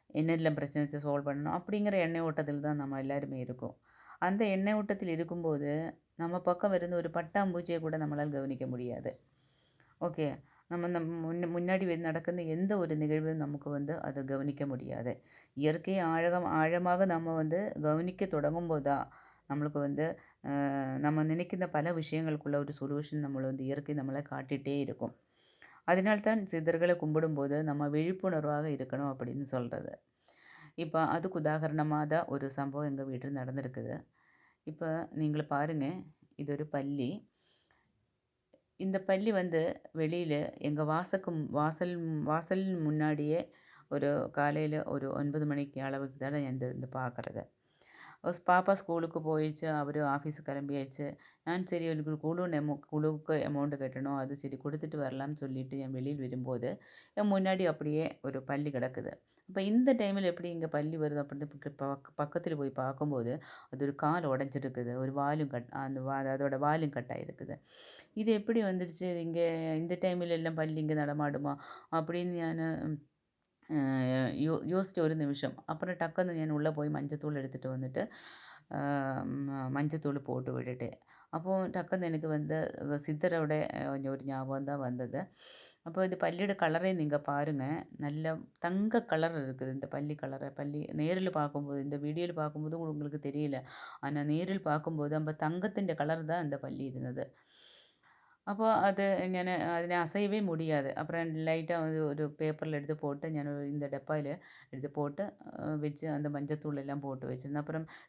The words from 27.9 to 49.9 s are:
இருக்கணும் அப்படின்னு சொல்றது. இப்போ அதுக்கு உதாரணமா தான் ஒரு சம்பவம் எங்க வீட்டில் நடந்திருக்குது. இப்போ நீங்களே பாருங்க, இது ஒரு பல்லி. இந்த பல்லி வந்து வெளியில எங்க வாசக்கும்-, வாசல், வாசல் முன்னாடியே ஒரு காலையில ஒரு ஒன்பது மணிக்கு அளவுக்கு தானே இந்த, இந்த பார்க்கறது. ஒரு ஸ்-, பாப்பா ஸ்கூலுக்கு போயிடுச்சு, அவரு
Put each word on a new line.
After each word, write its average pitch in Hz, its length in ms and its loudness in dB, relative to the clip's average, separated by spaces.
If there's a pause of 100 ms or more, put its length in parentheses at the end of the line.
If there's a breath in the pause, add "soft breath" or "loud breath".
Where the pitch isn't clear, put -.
இருக்கணும் 135 440 -2
அப்படின்னு 131 320 -4
சொல்றது. 127 500 -4 (840 loud breath)
இப்போ 160 300 0
அதுக்கு 170 360 0
உதாரணமா 151 640 2
தான் 156 200 4
ஒரு 139 240 -2
சம்பவம் 139 380 -2
எங்க 135 160 -2
வீட்டில் 135 320 -4
நடந்திருக்குது. 127 580 -4 (720 soft breath)
இப்போ 156 220 -4 (240)
நீங்களே 151 300 0
பாருங்க, 151 440 0 (500)
இது 143 160 -4
ஒரு 147 140 -2
பல்லி. 139 440 -2 (1700 soft breath)
இந்த 190 200 0
பல்லி 196 320 2
வந்து 180 280 4 (340)
வெளியில 160 400 2 (240)
எங்க 147 260 0
வாசக்கும்-, 170 640 0
வாசல், 160 440 2 (280)
வாசல் 165 440 2 (120)
முன்னாடியே 151 640 2 (480 loud breath)
ஒரு 143 440 2
காலையில 151 520 2
ஒரு 135 280 -2
ஒன்பது 143 340 0
மணிக்கு 143 360 -2
அளவுக்கு 135 360 -4
தானே 143 260 -2
இந்த, 127 280 -2
இந்த 131 200 -6
பார்க்கறது. 123 500 -4 (800 loud breath)
ஒரு 175 120 -2
ஸ்-, 175 100 -12
பாப்பா 185 280 6
ஸ்கூலுக்கு 165 480 0
போயிடுச்சு, 156 500 0
அவரு 147 340 0